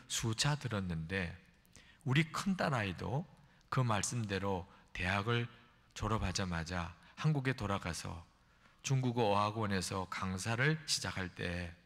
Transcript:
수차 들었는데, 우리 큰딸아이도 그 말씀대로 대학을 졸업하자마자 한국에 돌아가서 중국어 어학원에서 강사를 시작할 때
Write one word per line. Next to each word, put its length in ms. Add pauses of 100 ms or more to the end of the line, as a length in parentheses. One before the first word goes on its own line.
수차 480
들었는데, 800 (680)
우리 280
큰딸아이도 960 (420)
그 120
말씀대로 840 (260)
대학을 560 (460)
졸업하자마자 1000 (220)
한국에 360
돌아가서 720 (600)
중국어 460
어학원에서 800
강사를 760
시작할 500
때 400 (120)